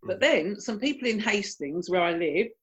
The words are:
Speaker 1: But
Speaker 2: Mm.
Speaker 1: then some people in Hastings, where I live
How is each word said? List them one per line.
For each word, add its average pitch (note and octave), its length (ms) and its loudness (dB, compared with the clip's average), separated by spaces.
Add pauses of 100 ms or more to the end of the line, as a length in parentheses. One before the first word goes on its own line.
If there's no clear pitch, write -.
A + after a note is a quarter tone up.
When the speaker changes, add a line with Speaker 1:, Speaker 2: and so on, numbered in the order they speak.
Speaker 1:
But F#3+ 140 -4
Speaker 2:
Mm. - 40 -4
Speaker 1:
then G#3 400 2
some G#3 200 -4
people C#4 260 -2
in A3 140 0
Hastings, F#3+ 680 -2
where F3+ 100 4
I E3+ 120 2
live E3+ 360 0 (140)